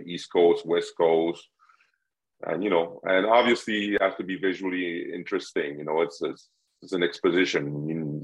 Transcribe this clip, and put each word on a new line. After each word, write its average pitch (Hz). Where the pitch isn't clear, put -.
East 85
Coast, 85
West 85
Coast, 82
and, 82
you 104
know, 85
and 92
obviously 113
it 98
has 95
to 98
be 92
visually 90
interesting. 87
You 73
know, 78
it's, -
it's, 69
it's 90
an 87
exposition. 82
You, 78